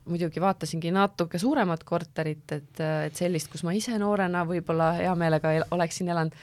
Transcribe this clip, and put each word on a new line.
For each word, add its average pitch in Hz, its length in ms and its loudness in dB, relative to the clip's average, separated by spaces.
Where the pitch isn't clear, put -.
muidugi 170 400 -4
vaatasingi 170 500 -2
natuke 190 480 0
suuremat 202 460 0
korterit, 156 600 -4
et, 147 340 -8
äh, 156 240 0
et 147 100 -6
sellist, 175 340 0
kus - 140 -10
ma 175 100 0
ise 220 220 -2
noorena 196 480 2
võib-olla 165 500 2
hea 180 220 0
meelega 160 380 2
el-, 160 160 0
oleksin 175 400 -2
elanud. 160 340 0